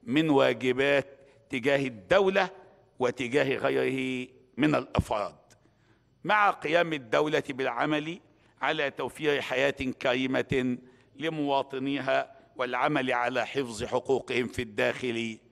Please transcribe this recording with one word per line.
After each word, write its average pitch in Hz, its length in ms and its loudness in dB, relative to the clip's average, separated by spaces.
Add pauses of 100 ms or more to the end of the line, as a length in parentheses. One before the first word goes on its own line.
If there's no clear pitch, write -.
من 151 280 2
واجبات 131 880 2 (320)
تجاه 139 360 0
الدولة 180 640 2 (480)
وتجاه 127 580 0
غيره 131 720 -2 (280)
من 147 180 2
الأفراد، 117 600 -2 (920)
مع 202 260 4
قيام 165 420 0
الدولة 147 560 0
بالعمل 147 720 -2 (420)
على 147 280 0
توفير 143 520 -2
حياة 131 280 0 (320)
كريمة 127 760 0 (380)
لمواطنيها 139 1200 -2 (200)
والعمل 127 560 0
على 123 340 0
حفظ 120 380 -4
حقوقهم 123 600 0
في - 160 -6
الداخل 117 760 -2 (140)